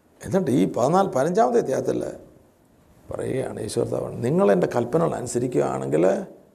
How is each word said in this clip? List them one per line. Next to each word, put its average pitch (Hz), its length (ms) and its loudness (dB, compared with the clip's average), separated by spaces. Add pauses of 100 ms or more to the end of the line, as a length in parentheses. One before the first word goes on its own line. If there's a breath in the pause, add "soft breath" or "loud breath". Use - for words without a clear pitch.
(240)
എന്നിട്ട് 170 260 -2
ഈ 170 220 2
പതിനാല്, 165 360 2
പതിനഞ്ചാമത്തെ 208 500 2
അധ്യായത്തിൽ 127 580 -2 (920)
പറയുകയാണ്, 117 500 -6
യേശു 113 200 -4
കർത്താവാണ്, 120 440 -4
"നിങ്ങൾ 190 280 4
എൻ്റെ 180 240 2
കൽപ്പനകൾ 156 380 2
അനുസരിക്കുകയാണെങ്കിൽ 135 1120 0 (280)